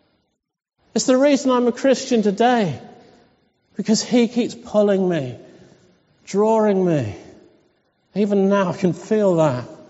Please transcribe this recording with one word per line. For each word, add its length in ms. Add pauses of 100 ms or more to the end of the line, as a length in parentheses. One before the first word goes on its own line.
(960)
It's 120
the 100
reason 340
I'm 180
a 40
Christian 500
today. 580 (960)
Because 260
he 260
keeps 260
pulling 540
me, 280 (920)
drawing 580
me. 300 (1000)
Even 340
now 220
I 60
can 160
feel 440
that. 280 (260)